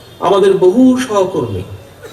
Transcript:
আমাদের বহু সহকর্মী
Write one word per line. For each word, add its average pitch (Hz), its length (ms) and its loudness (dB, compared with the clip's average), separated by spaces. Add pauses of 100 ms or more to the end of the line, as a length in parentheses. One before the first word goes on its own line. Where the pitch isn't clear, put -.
(200)
আমাদের 196 340 2
বহু 226 440 2
সহকর্মী 185 640 -4 (520)